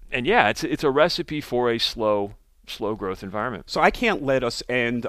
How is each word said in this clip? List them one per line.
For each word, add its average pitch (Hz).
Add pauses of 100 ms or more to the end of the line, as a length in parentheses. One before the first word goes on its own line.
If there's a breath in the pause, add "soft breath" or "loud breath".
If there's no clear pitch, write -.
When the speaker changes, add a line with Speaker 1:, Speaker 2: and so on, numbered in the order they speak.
(100)
Speaker 1:
and 123
yeah, 185
it's, -
it's 143
a 156
recipe 151
for 123
a 117
slow, 107 (340)
slow 107
growth 98
environment. 104
Speaker 2:
So 143
I 185
can't 220
let 135
us 120
end 120